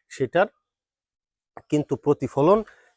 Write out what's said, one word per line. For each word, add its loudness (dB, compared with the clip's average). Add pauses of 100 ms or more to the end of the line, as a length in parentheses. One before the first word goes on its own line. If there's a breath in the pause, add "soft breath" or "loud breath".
সেটার -2 (1200)
কিন্তু -2
প্রতিফলন, 0 (340 soft breath)